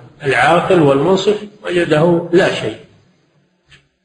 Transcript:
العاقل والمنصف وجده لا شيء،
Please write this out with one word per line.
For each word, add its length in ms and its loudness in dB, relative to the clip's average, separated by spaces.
العاقل 580 2
والمنصف 640 0
وجده 680 0
لا 220 2
شيء، 240 -8